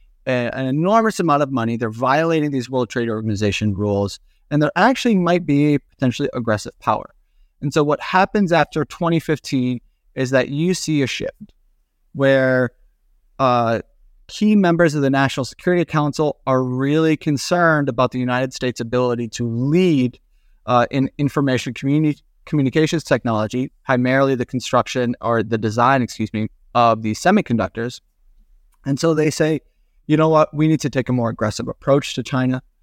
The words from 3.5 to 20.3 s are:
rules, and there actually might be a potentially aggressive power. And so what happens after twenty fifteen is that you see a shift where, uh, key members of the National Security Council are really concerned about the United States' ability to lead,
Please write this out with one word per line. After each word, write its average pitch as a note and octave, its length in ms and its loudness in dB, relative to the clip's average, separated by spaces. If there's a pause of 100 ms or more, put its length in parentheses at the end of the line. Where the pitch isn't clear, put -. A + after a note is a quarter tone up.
rules, G2+ 440 -2 (320)
and D3 100 0
there D3+ 140 0
actually A#3 400 2
might F3 320 2
be D3 280 2
a C#3+ 40 2
potentially - 560 -2
aggressive A2+ 460 -4
power. - 340 -4 (480)
And D3 100 -4
so D3+ 120 2
what D3 160 0
happens G3 500 0
after D#3 340 0
twenty E3 360 -2
fifteen B2+ 600 -4 (360)
is B2+ 140 -2
that C3 180 2
you D#3+ 260 -2
see D3+ 280 -2
a C3 40 0
shift - 460 -10 (600)
where, C3 580 2 (680)
uh, A#2+ 420 0 (500)
key G#3+ 240 2
members E3+ 400 4
of D3+ 80 0
the C3+ 80 2
National C#3 340 0
Security F3 400 -2
Council D3 640 -2
are C3 160 2
really C#3+ 540 0
concerned D#3 720 0
about B2 240 0
the B2+ 60 -4
United B2+ 360 -2
States' B2+ 260 -4
ability A#2+ 480 -2
to A#2+ 200 -6
lead, C3+ 720 2 (480)